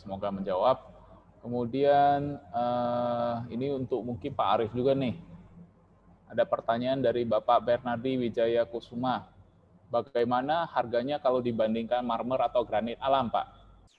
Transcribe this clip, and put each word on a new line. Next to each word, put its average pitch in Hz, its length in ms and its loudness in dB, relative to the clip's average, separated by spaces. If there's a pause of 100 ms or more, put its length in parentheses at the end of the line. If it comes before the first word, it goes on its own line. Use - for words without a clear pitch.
Semoga 98 320 -6
menjawab. 98 420 2 (680)
Kemudian, 143 960 2
eh, 120 960 -2 (180)
ini 127 160 -4
untuk 131 320 -2
mungkin 120 320 -8
Pak 107 160 0 (100)
Arif 110 140 -2
juga 123 240 2
nih. 127 200 -2 (1160)
Ada 117 160 2
pertanyaan 123 560 0
dari 120 240 2
Bapak 110 400 2
Bernardi 120 480 0
Wijaya 117 480 2
Kusuma. 131 640 -4 (640)
Bagaimana 123 800 0
harganya 123 480 0
kalau 127 180 2
dibandingkan 113 640 0
marmer 120 400 -2
atau 120 220 2
granit 110 340 -2
alam, 135 300 0
Pak? - 180 -2 (520)